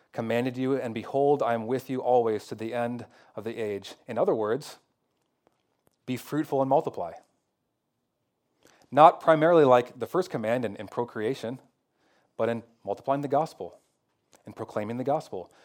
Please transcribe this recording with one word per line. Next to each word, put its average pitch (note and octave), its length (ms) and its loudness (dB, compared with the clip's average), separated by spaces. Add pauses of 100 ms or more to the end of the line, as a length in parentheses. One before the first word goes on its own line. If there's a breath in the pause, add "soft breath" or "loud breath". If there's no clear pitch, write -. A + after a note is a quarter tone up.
(120 soft breath)
commanded A#2+ 460 -4
you, C3 180 -2
and A#2+ 180 -4
behold, C#3 500 0
I A#2+ 100 0
am A2+ 140 -4
with B2+ 220 -4
you B2+ 120 -4
always A#2 460 2
to - 80 -12
the A2 180 -8
end A#2+ 320 -6 (300 soft breath)
of G#2 80 -10
the A2 140 -8
age." G#2 360 -6 (140)
In A#2 100 -10
other E3 180 0
words, A2+ 440 -4 (1300)
be C3 100 -6
fruitful D3 460 -2
and C3+ 80 0
multiply. B2+ 420 -2 (1800 soft breath)
Not D#3+ 300 8
primarily D#3+ 460 6
like B2+ 340 6
the A#2 80 -6
first F3+ 220 -2
command A#2+ 340 -2
in, G2+ 140 -4
in G2+ 100 -12
procreation, A#2+ 720 -6 (800)
but A2+ 100 0
in A2+ 160 -2 (220)
multiplying C3+ 340 -4
the C#3+ 80 -6
gospel C#3 500 -4 (680)
and - 100 -18
proclaiming A2 400 -8
the B2+ 80 -6
gospel C3 480 -6 (140)